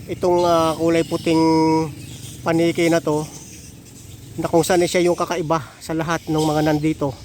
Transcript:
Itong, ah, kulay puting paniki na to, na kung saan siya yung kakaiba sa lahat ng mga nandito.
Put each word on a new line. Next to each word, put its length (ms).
Itong, 400
ah, 320
kulay 260
puting 380
paniki 480
na 80
to, 240
na 160
kung 80
saan 240
siya 240
yung 80
kakaiba 480
sa 160
lahat 320
ng 160
mga 240
nandito. 560